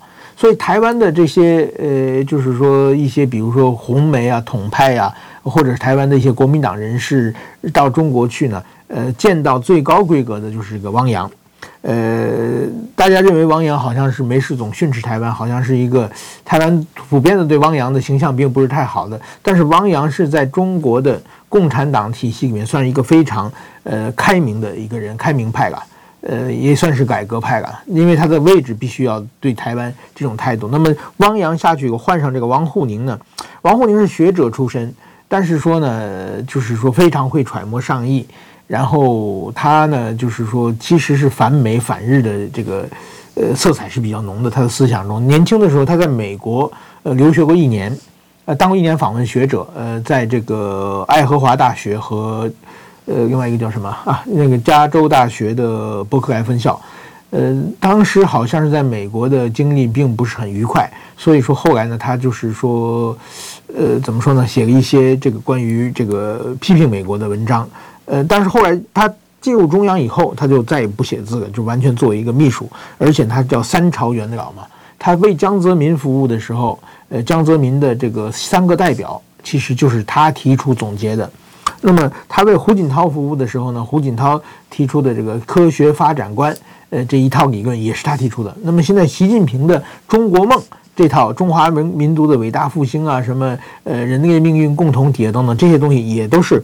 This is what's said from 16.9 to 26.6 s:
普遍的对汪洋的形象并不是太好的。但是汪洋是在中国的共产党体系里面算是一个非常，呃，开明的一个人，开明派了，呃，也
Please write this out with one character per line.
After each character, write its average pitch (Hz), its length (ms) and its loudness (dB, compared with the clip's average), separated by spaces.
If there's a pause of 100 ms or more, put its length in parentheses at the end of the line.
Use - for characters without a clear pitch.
普 143 100 2
遍 175 180 4
的 180 80 2
对 151 120 2
汪 151 180 4
洋 131 160 -2
的 135 80 0
形 135 180 -2
象 139 160 0
并 131 180 0
不 131 100 2
是 135 60 4
太 139 180 -2
好 101 240 -6
的。 107 100 -10 (220)
但 196 120 0
是 175 120 4
汪 170 220 2
洋 156 220 2
是 151 180 0
在 147 180 2
中 185 340 -2
国 127 220 0
的 131 200 0 (280)
共 185 200 2
产 139 200 -2
党 110 200 -2
体 117 220 -6
系 135 160 -4
里 120 60 -2
面 107 120 -6
算 139 160 -2
是 127 80 0
一 127 40 -4
个 135 100 0
非 160 220 4
常， 107 260 -6 (320)
呃， 110 300 -6
开 190 260 0
明 110 220 -2
的 104 140 -6
一 110 120 -10
个 117 100 -10
人， 107 200 -10
开 165 140 -2
明 120 180 -2
派 113 200 -2
了， 73 140 -10 (380)
呃， 127 300 -6
也 131 240 0